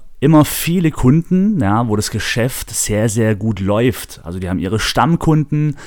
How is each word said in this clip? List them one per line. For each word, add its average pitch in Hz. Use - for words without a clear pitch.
immer 151
viele 170
Kunden, 180
ja, 110
wo 104
das 104
Geschäft -
sehr, 110
sehr 110
gut 104
läuft. 104
Also 87
die 90
haben 90
ihre 92
Stammkunden, 151